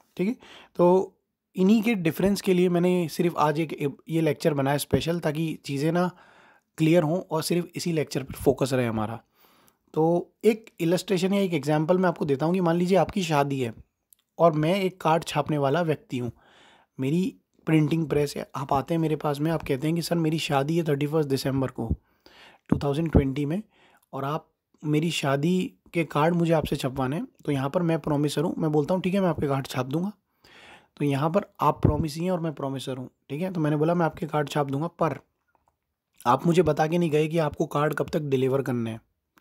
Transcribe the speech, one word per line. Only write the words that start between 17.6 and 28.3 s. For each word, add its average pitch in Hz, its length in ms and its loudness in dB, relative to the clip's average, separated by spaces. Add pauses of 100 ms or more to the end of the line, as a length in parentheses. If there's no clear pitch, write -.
प्रिंटिंग 156 420 2
प्रेस 147 280 0
है, - 180 -8
आप 135 180 -4
आते 135 200 -2
हैं 165 60 0
मेरे 156 160 0
पास 147 240 -4
में, 156 120 0
आप 156 120 -4
कहते 139 240 -4
हैं 165 80 0
कि 170 60 -2
"सर 165 140 -2
मेरी 160 240 0
शादी 147 380 0
है 175 60 2
थर्टी 147 240 0
फर्स्ट 151 220 0
दिसंबर 135 380 -2
को 120 220 -6 (800)
टू - 140 2
थाउजेंड 147 280 0
ट्वेंटी 139 340 2
में 170 160 -2 (520)
और 135 120 -6
आप 151 220 -6 (360)
मेरी 151 280 0
शादी 160 640 0 (200)
के 170 100 0
कार्ड 156 320 2
मुझे 170 180 2
आपसे 156 220 0
छपवाने 135 400 -4
हैं।" 240 120 -6 (180)
तो 151 60 -2
यहाँ 139 180 -2
पर 180 120 -2
मैं 165 180 0
प्रॉमिसर 147 420 0